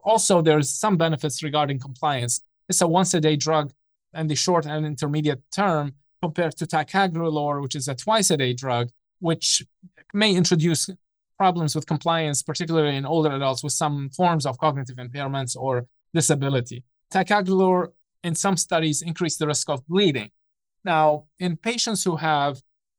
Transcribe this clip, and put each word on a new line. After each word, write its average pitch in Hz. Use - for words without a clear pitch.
Also, 208
there's 151
some 214
benefits 156
regarding 147
compliance. 127
It's 190
a 175
once-a-day 165
drug 151
in 160
the 151
short 165
and 156
intermediate 147
term 160
compared 165
to 160
ticagrelor, 156
which 131
is 131
a 139
twice-a-day 151
drug, 123
which 165
may 202
introduce 170
problems 170
with 151
compliance, 156
particularly 156
in 139
older 156
adults 135
with 147
some 143
forms 170
of 123
cognitive 139
impairments 135
or 127
disability. 139
Ticagrelor, 185
in 170
some 190
studies, 160
increased 165
the 156
risk 147
of 135
bleeding. 160
Now, 156
in 175
patients 226
who 170
have 143